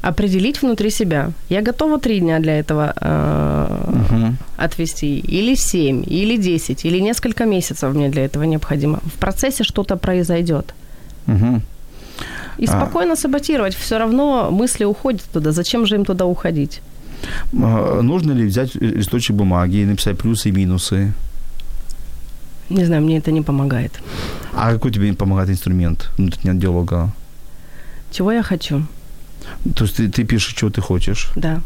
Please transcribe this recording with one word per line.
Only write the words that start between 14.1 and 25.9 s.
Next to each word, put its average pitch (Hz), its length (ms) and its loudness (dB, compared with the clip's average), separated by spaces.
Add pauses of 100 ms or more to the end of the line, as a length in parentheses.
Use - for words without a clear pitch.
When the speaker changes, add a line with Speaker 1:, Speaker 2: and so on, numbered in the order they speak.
Speaker 1:
мысли 214 340 0
уходят 208 380 0 (100)
туда. 156 180 2
Зачем 175 340 0
же 202 100 2
им 202 100 2
туда 185 200 0
уходить? 170 560 -2 (720)
Speaker 2:
А, 113 480 2
нужно 151 320 2
ли 117 120 2
взять, 123 300 0
э, - 40 -6
листочек 110 560 0
бумаги 92 420 2
и 101 80 4
написать 98 320 0
плюсы 110 320 0
и - 20 2
минусы? 95 640 2 (1600)
Speaker 1:
Не 180 160 2
знаю, 165 180 4
мне 160 140 4
это 156 140 0
не 156 100 2
помогает. 139 500 0 (600)
Speaker 2:
А 113 200 2
какой 117 180 0
тебе 101 220 2
помогает 95 360 2
инструмент 90 680 2